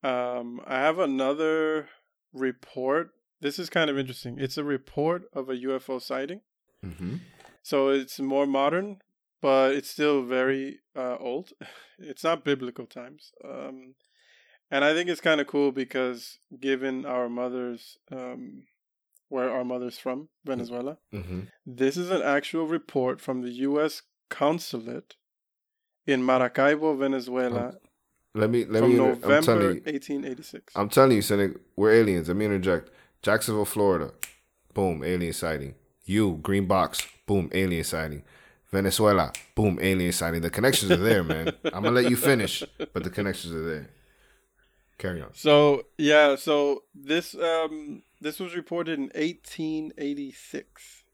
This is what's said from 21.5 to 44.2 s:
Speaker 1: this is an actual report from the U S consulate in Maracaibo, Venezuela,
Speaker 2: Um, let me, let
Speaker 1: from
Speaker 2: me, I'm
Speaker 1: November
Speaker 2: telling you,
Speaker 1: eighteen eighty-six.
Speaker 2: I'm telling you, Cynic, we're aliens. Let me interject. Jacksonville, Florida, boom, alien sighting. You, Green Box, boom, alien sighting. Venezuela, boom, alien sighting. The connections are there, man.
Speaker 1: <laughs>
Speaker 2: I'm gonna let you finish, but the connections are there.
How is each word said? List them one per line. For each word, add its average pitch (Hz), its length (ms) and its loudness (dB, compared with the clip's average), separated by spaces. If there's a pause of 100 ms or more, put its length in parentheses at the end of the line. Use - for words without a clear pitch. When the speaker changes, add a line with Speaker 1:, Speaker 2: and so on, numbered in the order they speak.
Speaker 1:
this 131 300 0
is 180 160 -4
an 165 100 0
actual 143 460 -2
report 135 520 -2
from 127 220 -6
the 123 80 -8 (160)
U 143 180 2
S 151 180 -6 (280)
consulate 123 840 -4 (920)
in 131 180 2
Maracaibo, 139 680 2
Venezuela, 127 760 -2
Speaker 2:
Um, - 80 -18 (560)
let 110 160 2
me, 120 160 2
let 107 160 2
Speaker 1:
from 123 80 6
Speaker 2:
me, - 80 8
I'm 131 100 6
Speaker 1:
November 143 340 4
Speaker 2:
telling 104 340 4
you, - 100 -10
Speaker 1:
eighteen 143 380 -6
eighty-six. - 520 -12
Speaker 2:
I'm 104 140 -2
telling 135 260 8
you, 101 60 2
Cynic, 101 340 2 (180)
we're 104 180 4
aliens. 98 360 6
Let 90 80 0
me 104 80 0
interject. 92 460 0 (320)
Jacksonville, 107 420 2
Florida, 92 480 2 (600)
boom, 87 280 0
alien 85 300 -2
sighting. 73 420 -6 (300)
You, 95 380 2
Green 98 240 0
Box, 92 380 0 (220)
boom, 95 260 0
alien 90 320 0
sighting. 78 380 -6 (480)
Venezuela, 98 640 4 (240)
boom, 104 240 2
alien 90 320 2
sighting. 85 300 -2
The 82 80 -2
connections 104 420 2
are - 60 4
there, 101 260 4
man. 80 220 -2 (140)
Speaker 1:
<laughs> - 40 -20
Speaker 2:
I'm 101 180 -4
gonna 117 80 2 (120)
let 123 80 4
you 123 60 2
finish, 123 460 2 (300)
but 92 100 -4
the 90 80 -6
connections 95 440 -4
are 80 100 -4
there. 78 240 -6 (1120)